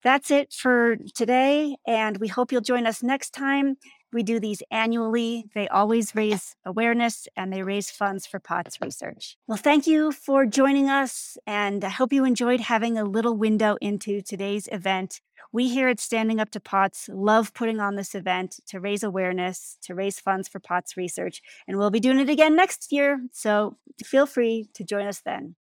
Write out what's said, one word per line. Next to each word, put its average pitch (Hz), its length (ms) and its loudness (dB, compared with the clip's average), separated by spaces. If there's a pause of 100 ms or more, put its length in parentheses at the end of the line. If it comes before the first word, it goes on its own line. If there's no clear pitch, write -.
that's 269 280 4
it 285 220 2
for 233 440 2 (180)
today, 269 600 2 (120)
and 220 320 0
we 214 100 -4
hope 240 240 -2
you'll 247 80 2
join 240 260 0
us 226 160 -2
next 262 280 -2
time. 277 460 0 (360)
We 233 100 0
do 226 160 0
these 208 320 -4
annually. 226 840 0
They 208 140 -2
always 214 460 2
raise 214 400 0 (100)
awareness, 233 720 -2
and 190 180 -6
they 190 100 -6
raise 196 280 -4
funds 196 360 -4
for - 120 -10
pots - 420 -6
research. - 560 -10 (120)
Well, 220 100 -4
thank 294 280 4
you 311 260 4
for 269 340 2
joining 269 440 4
us, 277 460 -2 (100)
and 202 360 -2
I 190 60 -4
hope 247 240 0
you 269 120 4
enjoyed 240 360 2
having 226 380 0
a 214 60 0
little 220 320 0
window 214 440 2
into 202 400 -4
today's 196 500 -6
event. 190 500 -4 (320)
We 247 160 2
here 254 200 2
at 240 120 0
Standing 220 380 0
Up 214 120 -2
to 208 100 -10
pots - 520 0
love 208 420 4
putting 226 260 -2
on 202 160 -2
this 196 180 -8
event 185 540 -4
to 196 100 -12
raise 202 240 -2
awareness, 185 800 -4
to 185 120 -12
raise 190 260 -4
funds 190 260 -2
for - 140 -14
pots - 360 -4
research, 180 440 -6 (260)
and 196 120 -6
we'll 202 120 2
be 214 100 2
doing 262 200 4
it 269 80 0
again 302 260 6
next - 380 0
year, 285 280 2 (120)
so 208 440 0 (280)
feel 269 220 4
free 226 480 0
to 190 100 -12
join 202 220 -4
us 202 180 -8
then. 165 320 -10 (100)